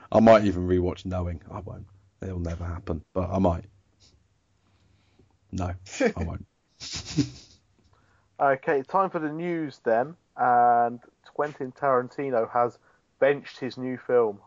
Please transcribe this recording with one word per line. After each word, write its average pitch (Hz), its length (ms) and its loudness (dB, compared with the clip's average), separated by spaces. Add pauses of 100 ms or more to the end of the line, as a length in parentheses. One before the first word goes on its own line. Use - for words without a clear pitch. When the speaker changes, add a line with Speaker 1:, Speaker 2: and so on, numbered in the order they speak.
(100)
Speaker 1:
I 110 100 6
might 110 260 8
even 90 200 0
rewatch 90 380 0
Knowing. 90 460 -6
I 101 100 -12
won't. 92 260 -16 (360)
It'll 95 160 -8
never 85 260 -6
happen, 87 480 -8
but 90 160 -2
I 98 120 -2
might. 85 260 0 (1900)
No, 90 200 -4 (440)
I 87 80 -6
won't. 82 220 -10 (340)
<laughs> - 460 -4 (1120)
Speaker 2:
Okay, 139 420 2
time 190 280 0
for 175 80 -6
the 151 140 -4
news 165 500 -6
then, 123 320 0 (220)
and 120 640 2 (340)
Quentin 147 380 -6
Tarantino 127 800 -2
has 120 260 0 (400)
benched 139 400 0
his 123 180 -8
new 127 220 -8
film, 113 480 2